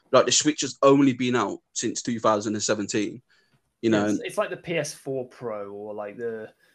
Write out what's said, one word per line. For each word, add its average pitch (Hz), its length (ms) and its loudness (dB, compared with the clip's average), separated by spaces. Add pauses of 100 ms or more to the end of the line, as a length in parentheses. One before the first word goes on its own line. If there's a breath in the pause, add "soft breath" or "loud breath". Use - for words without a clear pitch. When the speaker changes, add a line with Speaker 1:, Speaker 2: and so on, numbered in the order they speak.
(120 soft breath)
Speaker 1:
Like, 120 140 8
the 123 60 0
Switch 151 300 2
has 127 200 -6
only 139 300 8
been 123 240 0
out 98 220 -2 (160)
since - 260 -6
two 120 200 -4
thousand 107 340 0
and 104 80 -6
seventeen, 104 580 -2 (600)
you 113 80 2
know? 104 160 2
Speaker 2:
It's, 107 180 0
it's 185 140 -10
like 208 120 -2
the - 60 -10
P 170 220 -6
S 143 160 -6
four 131 320 -8
Pro 107 440 -10
or, 104 220 -12
like, 104 240 -12
the 113 320 -10 (260)